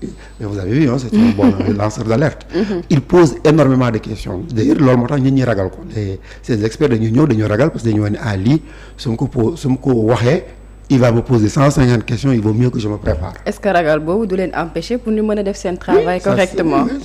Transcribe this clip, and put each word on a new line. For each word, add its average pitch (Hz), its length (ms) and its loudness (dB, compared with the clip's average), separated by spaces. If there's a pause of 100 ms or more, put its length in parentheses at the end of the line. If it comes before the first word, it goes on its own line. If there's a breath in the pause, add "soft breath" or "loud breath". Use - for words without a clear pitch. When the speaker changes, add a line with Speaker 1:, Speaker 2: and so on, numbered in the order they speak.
Speaker 1:
mais - 440 -12
vous 101 120 -6
avez 95 140 -4
vu, 143 180 2
hein, 123 80 0
c'est 127 180 -4
un 220 140 4
bon 104 220 2 (120)
Speaker 2:
<laughs> 101 140 -2
Speaker 1:
lanceur 107 260 -4
d'alerte. 117 480 -2
Speaker 2:
Mhm. 190 380 -2
Speaker 1:
Il 143 120 2
pose 175 420 4
énormément 135 480 4
de 113 60 -2
questions. 101 440 -8 (100)
D'ailleurs, 120 260 2
loolu 127 180 4
moo 120 100 2
tax 143 160 -2
nit 135 80 2
ñi 135 140 2
ragal 98 260 0
ko. - 80 -14 (160)
Les, 98 240 -6 (240 loud breath)
ces 110 220 -2
experts 139 240 0
dañuy 113 240 0
ñëw, 139 160 4
dañuy 110 180 2
ragal 110 240 2
parce 135 140 -6
que 117 40 0
dañu 107 140 2
wax 104 120 -2
ne, - 60 -6
ah, 107 160 -4
lii, 123 240 2 (360 loud breath)
su 135 140 -6
ma 113 60 -2
ko 139 120 -2
po-, 123 280 -2
su 139 120 -6
ma 131 80 0
ko 131 160 0
waxee, 117 500 2 (480)
il 135 80 6
va 120 140 4
me 117 100 2
poser 110 260 2
cent 143 220 2
cinquante 123 340 2
questions, 127 280 -2
il 117 80 2
vaut 107 120 0
mieux 123 180 2
que 123 100 -4
je 104 80 -4
me 104 80 -4
prépare. 92 380 -4 (120)
Speaker 2:
Est-ce 208 140 -6
que 208 80 -2
ragal 160 320 2
boobu 185 260 -2
du 185 80 -4
leen 185 220 -2
empêcher 165 420 -6
pour 226 140 -6
ñu 214 100 0
mën 214 160 -2
a 208 60 -2
def 196 120 -6
seen 180 220 -6
travail - 260 0 (120)
Speaker 1:
Oui, 180 40 -6
ça, 196 100 -2
Speaker 2:
correctement ? 185 540 0 (200)